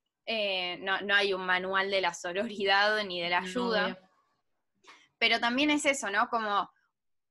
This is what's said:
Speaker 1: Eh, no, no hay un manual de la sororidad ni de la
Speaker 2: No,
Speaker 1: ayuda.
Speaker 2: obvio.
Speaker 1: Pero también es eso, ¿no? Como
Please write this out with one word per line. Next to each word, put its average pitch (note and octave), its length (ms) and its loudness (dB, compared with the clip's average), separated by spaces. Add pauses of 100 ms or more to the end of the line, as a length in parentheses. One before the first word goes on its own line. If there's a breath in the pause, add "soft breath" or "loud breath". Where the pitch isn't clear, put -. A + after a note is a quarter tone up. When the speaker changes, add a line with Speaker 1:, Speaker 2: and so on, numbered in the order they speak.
(260)
Speaker 1:
Eh, F#3+ 560 -2
no, F#3+ 200 0
no G3+ 140 2
hay G3+ 180 4
un F#3 120 -4
manual F#3+ 440 0
de G3 120 0
la F3 120 0
sororidad G3+ 920 0
ni F3+ 160 -6
de E3+ 80 -2
la F3 100 2
Speaker 2:
No, F#3 80 -2
Speaker 1:
ayuda. G#3+ 380 0
Speaker 2:
obvio. F#3 140 -6 (1200 soft breath)
Speaker 1:
Pero A#3 220 2
también B3 320 2
es D4 140 0
eso, C#4 260 0
¿no? A3 180 2
Como G#3 400 -2 (600)